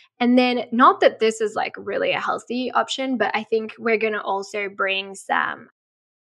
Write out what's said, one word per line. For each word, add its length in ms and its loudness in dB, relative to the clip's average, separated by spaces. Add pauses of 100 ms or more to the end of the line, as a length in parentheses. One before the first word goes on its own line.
(200)
And 180 4
then, 360 2
not 280 6
that 180 4
this 200 2
is, 160 -2
like, 220 -4
really 340 -2
a 80 0
healthy 520 -4
option, 460 -2
but 160 0
I 100 -2
think 360 -2
we're 180 2
gonna 240 -2
also 480 -4
bring 460 -4
some, 540 -2 (540)